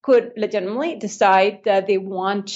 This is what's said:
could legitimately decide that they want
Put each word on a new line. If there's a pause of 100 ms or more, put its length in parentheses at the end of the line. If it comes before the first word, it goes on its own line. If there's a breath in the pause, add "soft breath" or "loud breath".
could
legitimately
decide
that
they
want